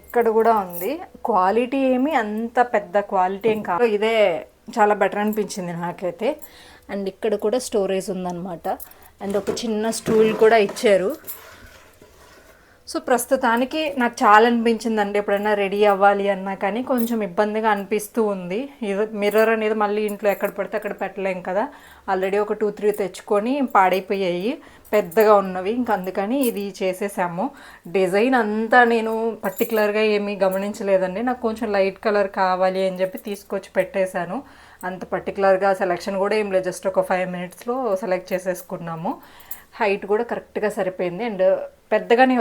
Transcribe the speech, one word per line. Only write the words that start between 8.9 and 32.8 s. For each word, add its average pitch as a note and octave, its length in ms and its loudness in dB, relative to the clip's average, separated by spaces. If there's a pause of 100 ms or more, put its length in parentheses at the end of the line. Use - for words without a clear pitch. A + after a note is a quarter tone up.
And G3 180 -6
ఒక G#3+ 80 -6 (120)
చిన్న G#3+ 220 -2 (160)
స్టూల్ A3 320 4 (120)
కూడా A3 140 8 (100)
ఇచ్చారు. G3+ 420 2 (1800)
So E4 80 -4 (100)
ప్రస్తుతానికి B3+ 720 0 (200)
నాకు A#3+ 220 0
చాలా A3 280 8
అనిపించిందండి, A3 680 0
ఎప్పుడైనా G3+ 300 0 (100)
రెడీ G3 200 0 (100)
అవ్వాలి G3+ 420 4
అన్నా F#3+ 200 -4 (100)
కానీ G3+ 180 -2 (100)
కొంచెం A#3 360 0
ఇబ్బందిగా G#3+ 480 0
అనిపిస్తూ G3+ 460 -4 (120)
ఉంది. F#3 260 -6 (300)
ఇది G3 160 0 (180)
మిర్రర్ G#3+ 340 4
అనేది A3 260 0
మళ్ళీ G#3 180 0 (100)
ఇంట్లో G#3 240 -2
ఎక్కడ G3 220 -4
పడితే F#3+ 240 -6
అక్కడ G3 220 -8
పెట్టలేం F#3+ 360 -6 (100)
కదా. G3 160 0 (480)
Already F#3+ 320 0
ఒక G#3 160 -4
టూ G#3 80 0 (100)
త్రీ G#3 120 0 (100)
తెచ్చుకొని G#3 520 -2 (240)
పాడైపోయాయి F#3+ 760 0 (420)
పెద్దగా G#3 480 4
ఉన్నవి, F#3 380 -4
ఇంక A#3 180 -2
అందుకని G3 380 -4 (120)
ఇది G3+ 160 -4 (160)
చేసేసాము. F#3 640 -4 (520)
డిజైన్ G3+ 460 2
అంతా A3 380 4 (140)
నేను A3 180 0 (320)
పర్టికులర్గా G#3+ 580 0 (140)
ఏమీ G3+ 180 -4 (100)
గమనించలేదండి. F#3+ 840 0
నాకు B3 200 -4
కొంచెం A3 280 -4
లైట్ G3 300 0
కలర్ G3+ 240 2 (120)
కావాలి F#3 460 2